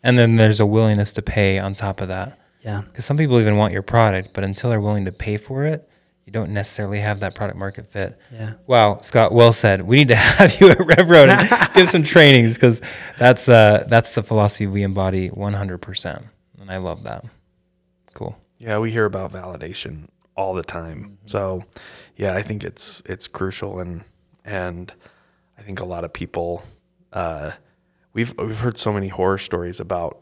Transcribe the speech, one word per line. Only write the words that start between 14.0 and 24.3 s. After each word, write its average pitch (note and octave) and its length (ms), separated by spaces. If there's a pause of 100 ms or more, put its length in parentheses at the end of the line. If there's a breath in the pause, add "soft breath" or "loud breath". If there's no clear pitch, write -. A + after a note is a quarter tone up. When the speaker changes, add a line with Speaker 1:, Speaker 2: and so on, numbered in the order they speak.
Speaker 1:
the - 100
philosophy G#2 420
we G2+ 160
embody F#2+ 460
one G2+ 260
hundred G2 240
percent. - 460 (360)
And G2 100
I F#2 80
love F2+ 260
that. - 200 (920)
Cool. - 220 (220)
Speaker 3:
Yeah, A2 200
we A2 120
hear A2 160
about F#2+ 260
validation E2 760 (280)
all F#2+ 180
the F2+ 80
time. E2 420
Speaker 1:
Mm-hmm. G2+ 220
Speaker 3:
So, F#2+ 380 (520 soft breath)
yeah, G2 180
I G2 80
think G#2 220
it's, - 420
it's F#2+ 220
crucial, F#2+ 520
and, F2 220 (420)